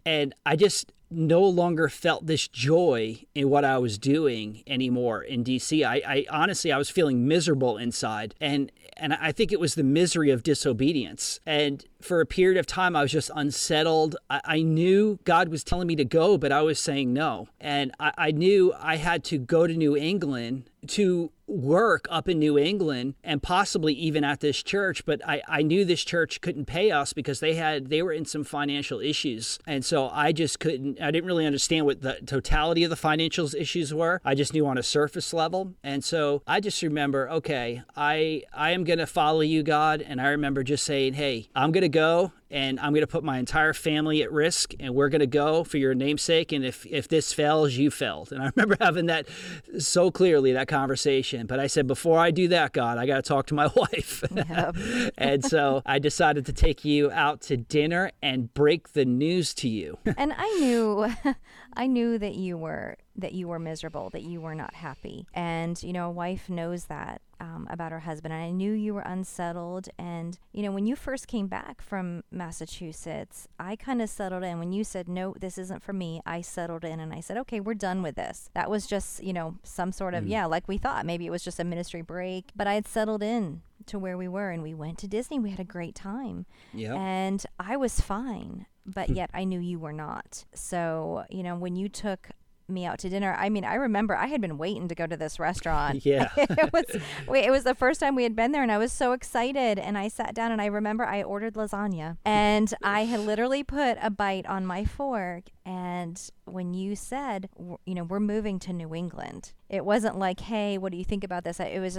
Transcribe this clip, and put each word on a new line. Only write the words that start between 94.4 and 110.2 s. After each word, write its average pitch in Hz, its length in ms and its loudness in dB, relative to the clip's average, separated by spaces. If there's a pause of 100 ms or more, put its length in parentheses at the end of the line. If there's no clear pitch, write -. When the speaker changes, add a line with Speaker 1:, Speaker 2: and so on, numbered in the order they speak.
Speaker 2:
been 165 160 -4
waiting 180 300 -4
to 170 80 -6
go 165 100 -4
to 165 120 -6
this 156 220 -6
restaurant. 151 640 -2
Speaker 1:
<laughs> - 0 -
Yeah. 139 280 4
Speaker 2:
<laughs> - 40 -2
It 294 360 2
was, 320 120 2 (420)
wait, 254 180 2
it 240 60 4
was 269 120 2
the 262 120 2
first 269 240 2
time 277 160 2
we 247 80 2
had 233 120 0
been 226 160 2
there, 285 120 0
and 233 80 2
I 208 80 2
was 233 120 0
so 254 200 0
excited. 247 680 0
And 202 180 -4
I 202 100 -4
sat 220 280 -6
down, 226 160 -2
and 220 100 -2
I 208 40 -2
remember 208 400 -2
I 202 180 -2
ordered 208 320 -6
lasagna, 196 720 -4
and 214 480 4 (100)
I 208 220 2
had 233 160 -2
literally 233 420 0
put 269 380 0
a 220 100 -2
bite 196 360 -2
on 190 180 -4
my 185 200 -4
fork. 196 600 -4 (200)
And 180 540 -8 (260)
when 180 280 -8
you 190 220 -4
said, 220 640 -8
"w-," 175 280 -14
you 185 100 -8
know, 175 80 -6
"We're 185 160 -4
moving 208 400 -2
to 180 140 -8
New 165 220 -8
England," - 580 -10 (160)
it 196 160 -4
wasn't 208 320 2
like, 190 240 -2